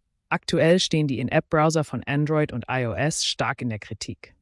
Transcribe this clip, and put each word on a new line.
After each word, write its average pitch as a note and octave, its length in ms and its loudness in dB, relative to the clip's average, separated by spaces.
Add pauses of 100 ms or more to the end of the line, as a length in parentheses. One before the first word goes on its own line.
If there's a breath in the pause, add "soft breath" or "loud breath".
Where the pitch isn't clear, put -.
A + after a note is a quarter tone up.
(280)
Aktuell E3 500 4
stehen D#3 280 0
die C3+ 140 -2
In-App-Browser D#3 640 2
von - 200 -8
Android D3+ 480 0
und A#2+ 180 -8
I B2+ 160 -2
O A2+ 60 -2
S B2+ 320 -2
stark C3 380 -4
in B2 80 -2
der A2 80 -6
Kritik. - 640 -14